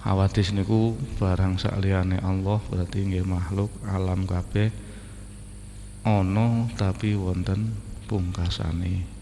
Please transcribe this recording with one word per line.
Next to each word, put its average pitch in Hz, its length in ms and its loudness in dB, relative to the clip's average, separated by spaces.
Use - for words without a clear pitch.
hawadis 95 480 4
niku 110 480 2
barang 92 400 2
sakliyane 95 640 2
Allah, 95 480 0
berarti 98 400 -2
nggih 92 160 0
makhluk 95 480 0
alam 92 400 0
kabeh 90 400 0
ana 110 720 4
tapi 104 400 0
wonten 95 560 0
pungkasane. 90 960 0